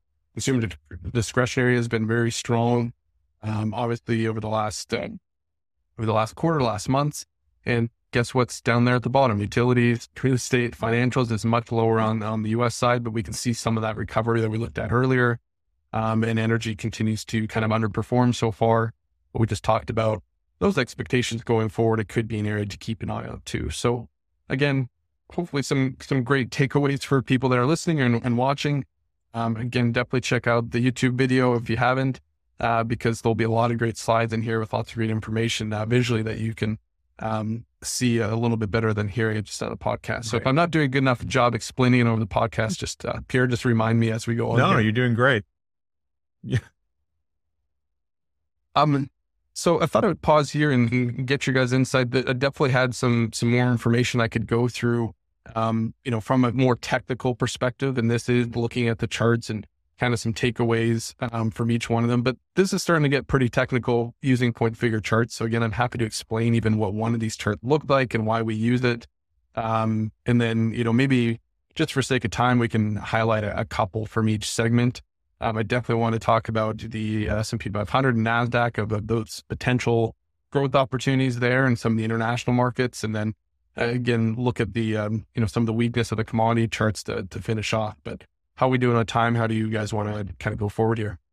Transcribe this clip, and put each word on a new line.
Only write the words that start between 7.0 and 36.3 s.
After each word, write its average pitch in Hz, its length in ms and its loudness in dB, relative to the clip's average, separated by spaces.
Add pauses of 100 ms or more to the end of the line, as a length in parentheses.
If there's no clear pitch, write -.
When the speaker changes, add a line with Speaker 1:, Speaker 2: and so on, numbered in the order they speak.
Speaker 1:
And 120 240 0 (220)
guess 120 220 0
what's 123 280 0
down 120 240 4
there 123 100 4
at 117 80 0
the 127 60 -2
bottom? 123 320 2
Utilities, 120 680 2 (160)
real 131 120 2
estate, 120 420 0
financials 117 540 0
is 107 120 -2
much 117 280 0
lower 113 280 2
on, 110 240 0
on 110 200 -4
the 107 80 -2
U 117 120 0
S 117 120 -2
side, 123 280 0
but 113 80 -6
we 113 100 -2
can 117 120 -10
see - 180 -4
some 113 260 -2
of 110 60 -2
that 110 140 -4
recovery 113 420 0
that 110 100 0
we 110 80 -4
looked 113 200 -6
at 110 160 -4
earlier. 123 460 2 (520)
Um, 110 320 0
and 113 160 0
energy 110 360 -2
continues 110 500 -4
to 110 220 -2
kind 110 180 -2
of 110 60 0
underperform 113 640 0
so 113 180 -2
far. 113 420 2 (400)
But - 80 -2
we 110 60 4
just - 180 -6
talked - 240 0
about 110 340 0 (360)
those 185 180 2
expectations 120 640 -2
going 110 240 2
forward. 113 320 2
It 101 80 -4
could 113 220 -2
be 110 100 -4
an 104 80 -2
area 104 180 -2
to 101 120 -10
keep - 260 -8
an 110 60 -6
eye 117 180 -8
on 117 160 -14
too. - 260 -6
So 120 380 -2 (400)
again, 135 400 0 (460)
hopefully 170 280 -4
some, 131 380 -2
some 135 240 -2
great 123 260 0
takeaways 139 540 0
for 135 180 2
people 127 280 0
that 127 100 2
are 123 60 2
listening 160 340 0
and, 120 240 2
and 120 140 0
watching. 139 480 0 (480)
Um, 113 240 -2
again, 123 340 0
definitely 123 300 0
check 123 260 -2
out 120 240 2
the 120 80 0
YouTube 123 360 2
video 127 400 2
if 120 140 -4
you 117 60 0
haven't, 127 460 0 (400)
uh, 117 240 2
because 117 360 -2
there'll 113 140 2
be 110 80 0
a 113 80 0
lot 117 200 2
of 117 60 -2
great 113 200 -2
slides 113 340 0
in 113 100 -2
here 113 180 -2
with 107 120 -6
lots 113 200 -4
of - 40 -18
great 113 140 -2
information, 110 640 -2
uh, 107 120 -4
visually 120 380 2
that 110 160 -6